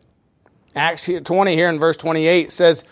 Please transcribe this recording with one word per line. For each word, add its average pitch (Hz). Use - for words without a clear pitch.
Acts 160
twenty 180
here 175
in 160
verse 160
twenty-eight 160
says, 165